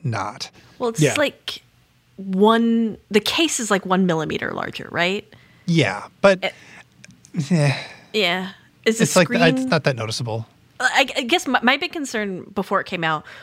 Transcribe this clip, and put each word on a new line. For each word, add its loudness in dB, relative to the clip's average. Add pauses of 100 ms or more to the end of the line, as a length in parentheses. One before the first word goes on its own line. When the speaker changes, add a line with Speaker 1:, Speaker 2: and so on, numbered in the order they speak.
Speaker 1:
not. -6 (300)
Speaker 2:
Well, -2
it's -8
Speaker 3:
Yeah. 4
Speaker 2:
like -4 (560)
one, 2 (140)
the 4
case -2
is, -8
like, 2
one 4
millimeter -2
larger, -8
right? -2 (360)
Speaker 1:
Yeah, 0 (140)
but 4
Speaker 2:
It -10
Speaker 1:
eh. 2 (360)
Speaker 2:
Yeah. 0 (360)
Is 2
the 4
Speaker 1:
It's 0
like, 6
Speaker 2:
screen 2
Speaker 1:
it's 2
not 0
that 0
noticeable. -6 (300)
Speaker 2:
I, 2
I -2
guess -2
my, 0
my 4
big -6
concern -6 (100)
before -2
it -8
came -6
out -2 (180)